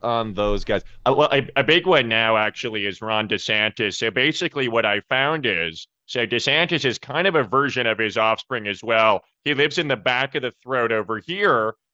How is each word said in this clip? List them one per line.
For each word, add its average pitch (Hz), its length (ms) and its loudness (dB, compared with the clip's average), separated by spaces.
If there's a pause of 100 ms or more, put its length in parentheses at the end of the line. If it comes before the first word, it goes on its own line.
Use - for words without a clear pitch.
on 113 320 -2
those 104 280 0
guys. 101 200 0 (240)
Uh, 131 100 4
well, 147 140 4
a, 135 240 2
a 135 80 2
big 170 240 4
one 139 200 4
now 113 300 4
actually 107 480 -2
is 98 160 -6
Ron 110 260 -2
DeSantis. 107 680 -2
So 113 160 -2
basically 143 560 -2
what 113 180 0
I 104 140 0 (100)
found 135 380 0
is, 85 400 -4 (180)
so 120 220 -2
DeSantis 139 580 0
is 120 140 0
kind 156 280 -4
of 185 80 0
a 139 80 4
version 123 440 0
of 110 100 0
his 107 200 -2
offspring 110 500 -2
as 101 160 -6
well. 110 400 4 (200)
He 147 120 -2
lives 147 240 0
in 156 80 -2
the 131 100 0
back 127 380 -2
of 135 80 -4
the 120 100 -6 (100)
throat 120 280 -2
over 110 280 -2
here, 151 540 0 (200)